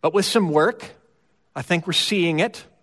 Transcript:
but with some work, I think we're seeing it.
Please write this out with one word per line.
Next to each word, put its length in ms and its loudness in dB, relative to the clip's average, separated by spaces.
but 140 -2
with 100 2
some 260 0
work, 440 0
I 80 -10
think 240 -2
we're 80 -4
seeing 440 0
it. 260 -2